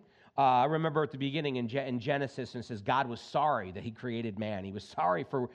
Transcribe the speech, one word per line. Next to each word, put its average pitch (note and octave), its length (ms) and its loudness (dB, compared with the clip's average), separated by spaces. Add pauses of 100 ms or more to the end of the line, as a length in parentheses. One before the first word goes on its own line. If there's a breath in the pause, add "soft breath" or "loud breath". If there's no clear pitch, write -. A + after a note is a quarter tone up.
(380 soft breath)
uh, - 40 4
I B2+ 240 6
remember D#3 360 2
at D3 80 0
the - 80 -10
beginning C#3 380 -2
in A#2+ 120 0
Ge-, A#2 100 -2
in C3 220 -2
Genesis, C3+ 540 -2
and A#2+ 100 -8
it - 40 -14
says G#2 160 -8
God C3 260 2
was A#2 100 -6
sorry C3+ 520 0
that F#2+ 100 -8
he A#2 80 -6
created A2+ 480 -6
man. G#2+ 260 -4
He G2 80 -8
was G2 120 -8
sorry E3+ 400 0
for, B2+ 320 -2